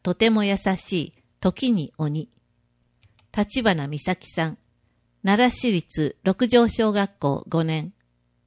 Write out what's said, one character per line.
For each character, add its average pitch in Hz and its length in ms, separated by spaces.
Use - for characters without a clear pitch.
と 180 140
て 226 140
も 214 140
優 196 140
し - 360
い、 165 200
時 240 320
に 160 260
鬼。 151 320
立 214 280
花 165 240
美 147 120
咲 - 300
さ 160 200
ん。 - 80
奈 226 320
良 - 0
市 240 160
立 156 520
六 208 240
条 233 200
小 220 240
学 202 280
校 139 280
五 165 160
年。 160 300